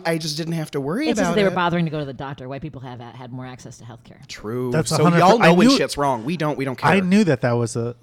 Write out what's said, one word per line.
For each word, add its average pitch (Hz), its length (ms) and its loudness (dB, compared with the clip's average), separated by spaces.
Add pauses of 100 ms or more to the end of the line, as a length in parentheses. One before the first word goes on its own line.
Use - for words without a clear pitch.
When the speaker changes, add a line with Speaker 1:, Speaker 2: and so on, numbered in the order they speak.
Speaker 1:
I 165 120 0
just 156 180 -8
didn't 165 160 -6
have 160 200 -6
to 147 80 -4
worry 185 280 -4
Speaker 2:
It's 208 100 0
just 190 120 0
Speaker 1:
about 170 40 0
Speaker 2:
they 208 80 2
were 196 80 4
Speaker 1:
it. 180 60 -2
Speaker 2:
bothering 175 300 0
to 156 40 -4
go 156 80 -4
to 151 60 -6
the 139 80 -10
doctor. 135 360 -12
White 135 140 -10
people 143 200 -12
have 123 180 -14
had 120 320 -18
more 127 140 -12
access 127 320 -18
to 117 60 -20
healthcare. - 440 -20
Speaker 1:
True. 123 420 -6
Speaker 3:
That's 123 200 -2
Speaker 1:
So 156 100 0
Speaker 3:
a - 20 2
hundred 170 160 6
Speaker 1:
y'all 190 200 6
Speaker 3:
per-, 208 80 4
Speaker 1:
know 165 40 8
Speaker 3:
I 175 60 6
Speaker 1:
when 202 100 8
Speaker 3:
knew, 269 100 6
Speaker 1:
shit's 143 220 -2
wrong. 131 260 0
We 170 120 -4
don't. 151 200 -2
We 135 80 -4
don't 127 120 -6
care. 147 160 4
Speaker 3:
I 196 80 4
knew 190 240 4
that 147 160 2
that 123 140 0
was 117 200 0
a 120 280 -4